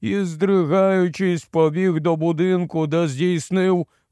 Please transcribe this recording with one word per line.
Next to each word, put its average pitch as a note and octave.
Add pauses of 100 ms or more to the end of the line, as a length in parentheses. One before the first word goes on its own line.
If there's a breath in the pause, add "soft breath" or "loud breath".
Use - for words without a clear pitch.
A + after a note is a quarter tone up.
і, G3+
здригаючись, F#3
побіг D#3+
до E3
будинку, E3+
де E3
здійснив F3+ (260)